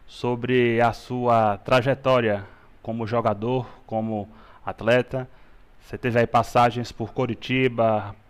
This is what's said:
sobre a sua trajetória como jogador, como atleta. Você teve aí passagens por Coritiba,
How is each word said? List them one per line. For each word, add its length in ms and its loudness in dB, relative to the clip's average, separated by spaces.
sobre 760 0
a 100 4
sua 640 0
trajetória 880 0
como 260 -6
jogador, 600 -2
como 420 -4
atleta. 640 -2
Você 160 -14
teve 200 -2
aí 80 4
passagens 640 2
por 220 -8
Coritiba, 1040 0